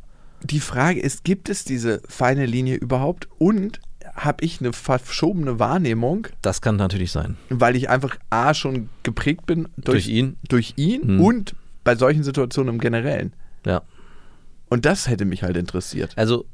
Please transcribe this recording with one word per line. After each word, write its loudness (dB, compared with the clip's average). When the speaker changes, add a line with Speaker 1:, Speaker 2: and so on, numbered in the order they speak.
Speaker 1:
Die -2
Frage 0
ist, -4
gibt 0
es -4
diese -2
feine 0
Linie 0
überhaupt -2
und 2
hab -2
ich -4
eine -2
verschobene 0
Wahrnehmung? 0
Speaker 2:
Das -2
kann 2
natürlich 0
sein. -4
Speaker 1:
Weil 4
ich 0
einfach 0
A, 4
schon -4
geprägt -2
bin 0
durch, 2
Speaker 2:
Durch -4
ihn? 2
Speaker 1:
durch 2
ihn 2
Speaker 2:
Hm. 4
Speaker 1:
und 4
bei 4
solchen 4
Situationen 0
im -4
Generellen. 0
Speaker 2:
Ja. 0
Speaker 1:
Und 2
das 2
hätte 0
mich -2
halt 0
interessiert. -4
Speaker 2:
Also 2